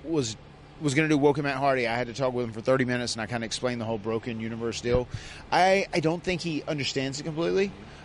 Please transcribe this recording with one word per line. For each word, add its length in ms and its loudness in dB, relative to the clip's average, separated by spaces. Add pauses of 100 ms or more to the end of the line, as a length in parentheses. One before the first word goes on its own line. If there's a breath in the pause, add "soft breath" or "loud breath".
was, 320 0 (460)
was 140 0
gonna 120 4
do 100 4
Woke 200 6
and 80 -2
Matt 120 -2
Hardy, 300 2
I 80 0
had 120 -2
to 60 -10
talk 200 0
with 120 -2
him 60 -6
for 100 -10
thirty 240 4
minutes, 280 -2
and 80 -4
I 60 -4
kinda 180 -4
explained 340 -4
the 60 -2
whole 120 -2
broken 420 -4
universe 420 -4
deal. 260 2 (440 loud breath)
I, 420 6
I 60 4
don't 240 2
think 180 -2
he 260 -2
understands 520 -2
it 40 -10
completely. 480 0 (340 loud breath)